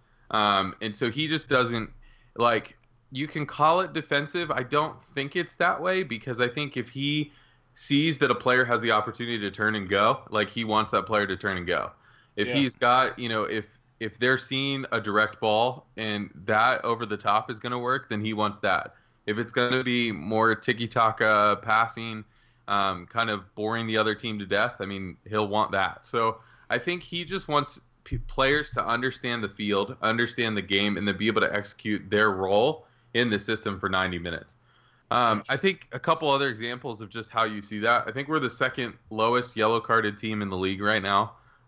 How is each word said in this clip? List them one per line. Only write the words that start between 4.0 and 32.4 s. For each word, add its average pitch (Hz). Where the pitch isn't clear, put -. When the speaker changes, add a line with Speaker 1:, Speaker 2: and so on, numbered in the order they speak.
Speaker 1:
I 131
don't 147
think 139
it's 175
that 170
way, 185
because 123
I 123
think 143
if 120
he 147
sees 147
that 135
a 123
player 127
has 120
the 117
opportunity 113
to 101
turn 107
and 98
go, 107
like, 107
he 117
wants 107
that 101
player 104
to 92
turn 95
and 87
go. 80
If 104
Speaker 2:
Yeah. 123
Speaker 1:
he's 135
got, 123
you 120
know, 110
if, 107
if 110
they're 127
seeing 135
a 110
direct 104
ball 113
and 104
that 113
over 117
the 101
top 107
is 110
gonna 123
work, 127
then 104
he 110
wants 104
that. 92
If 104
it's 117
gonna 127
be 120
more 110
tiki-taka 110
passing, 110
um, 95
kind 113
of 95
boring 113
the 110
other 107
team 107
to 98
death, 104
I 98
mean, 95
he'll 107
want 104
that. 95
So 113
I 117
think 175
he 175
just 185
wants 147
p-, -
players 143
to 117
understand 120
the 98
field, 101
understand 117
the 98
game, 98
and 98
then 98
be 104
able 107
to -
execute 104
their 104
role 101